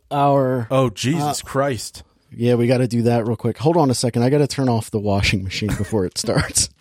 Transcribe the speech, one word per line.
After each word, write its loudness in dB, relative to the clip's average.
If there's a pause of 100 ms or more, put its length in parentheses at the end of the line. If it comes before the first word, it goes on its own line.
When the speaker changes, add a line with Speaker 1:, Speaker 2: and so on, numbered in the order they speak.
(120)
Speaker 1:
our 2
Speaker 2:
Oh, 2
Jesus -2
Speaker 1:
uh, -16
Speaker 2:
Christ. -4 (280)
Speaker 1:
Yeah, 2
we 2
gotta 2
do 0
that 2
real -2
quick. -4
Hold 2
on 4
a 2
second. -2
I 4
gotta 4
turn -2
off -2
the -2
washing 0
machine -4
before -2
it -6
starts. -2
<laughs> -20